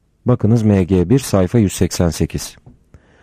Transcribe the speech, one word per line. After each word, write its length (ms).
Bakınız 360
M 220
G 260
bir, 80
sayfa 400
yüz 140
seksen 360
sekiz. 480